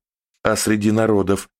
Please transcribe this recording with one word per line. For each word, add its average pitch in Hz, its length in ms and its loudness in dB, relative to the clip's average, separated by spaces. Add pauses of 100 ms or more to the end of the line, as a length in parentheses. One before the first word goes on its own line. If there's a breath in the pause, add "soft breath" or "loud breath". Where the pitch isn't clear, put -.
(420)
а 110 140 -2
среди 107 360 0
народов, 104 580 0 (100)